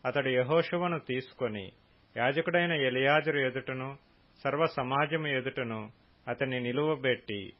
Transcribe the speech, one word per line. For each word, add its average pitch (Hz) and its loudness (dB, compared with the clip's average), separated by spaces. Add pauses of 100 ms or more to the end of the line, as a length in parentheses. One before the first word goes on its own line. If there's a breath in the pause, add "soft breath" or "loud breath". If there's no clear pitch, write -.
అతడు 135 0
యెహోషువను 160 2
తీసుకొని 113 -6 (460)
యాజకుడైన 165 2
ఎలియాజరు 143 2
ఎదుటను 131 -4 (460)
సర్వ 143 2
సమాజము 147 0
ఎదుటను 123 -4 (360)
అతన్ని 127 -2
నిలువబెట్టి 127 -2